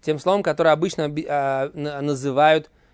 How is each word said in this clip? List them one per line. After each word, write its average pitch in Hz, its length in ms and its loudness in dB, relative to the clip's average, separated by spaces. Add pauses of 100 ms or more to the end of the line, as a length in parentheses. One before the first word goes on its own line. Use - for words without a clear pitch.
Тем 151 180 -4
словом, 190 240 0
которое 160 260 2
обычно 156 360 0
оби-, 147 220 -6
а, 139 460 -2
на-, 147 280 -8
называют 143 680 2 (240)